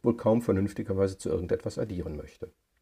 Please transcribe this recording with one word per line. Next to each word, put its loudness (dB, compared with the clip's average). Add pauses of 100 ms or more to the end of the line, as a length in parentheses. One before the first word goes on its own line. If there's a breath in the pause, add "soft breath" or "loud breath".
wohl 4
kaum 2
vernünftigerweise 0
zu -6
irgendetwas -2
addieren -6
möchte. -12 (320)